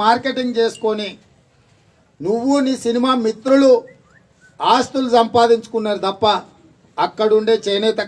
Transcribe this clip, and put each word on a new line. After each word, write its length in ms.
మార్కెటింగ్ 580
చేసుకొని 500
నువ్వు 280
నీ 80
సినిమా 280
మిత్రులు 460
ఆస్తులు 580
సంపాదించుకున్నారు 880
తప్ప 200
అక్కడుండే 500
చేనేత 420